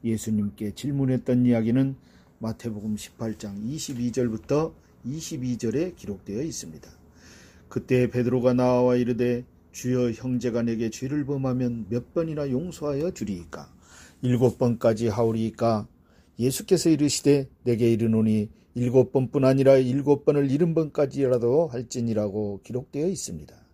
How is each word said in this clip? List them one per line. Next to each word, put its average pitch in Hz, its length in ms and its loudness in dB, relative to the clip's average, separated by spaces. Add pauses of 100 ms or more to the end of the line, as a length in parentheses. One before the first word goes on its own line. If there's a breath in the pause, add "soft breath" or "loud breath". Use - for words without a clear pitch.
예수님께 107 680 -2
질문했던 127 720 0
이야기는 123 500 2 (420 soft breath)
마태복음 110 580 -6
십팔 110 420 -8
장 101 220 -12
이십이 123 520 -6
절부터 131 600 -2 (320 soft breath)
이십이 127 540 -6
절에 139 360 -2
기록되어 101 480 -10
있습니다. - 460 -12 (800 loud breath)
그때 123 400 2
베드로가 123 440 2
나와 123 420 4
이르되, 123 520 0 (260)
"주여, 123 400 0
형제가 120 500 -2
내게 113 280 -2
죄를 135 340 -6
범하면 127 640 -4
몇 120 260 -6
번이나 151 360 -4
용서하여 151 600 -4
주리이까? 85 560 -10 (540 loud breath)
일곱 123 360 2
번까지 117 500 2
하오리이까?" 113 800 0 (500 soft breath)
예수께서 165 520 2
이르시되, 143 580 2 (160)
"내게 120 260 2
이르노니 110 600 2 (240 soft breath)
일곱 123 360 2
번뿐 127 340 0
아니라 135 320 6
일곱 135 480 2
번을 143 280 2
일흔 160 220 2
번까지라도 139 960 2
할지니라고." 107 960 -4
기록되어 139 460 -6
있습니다. 82 500 -10 (160)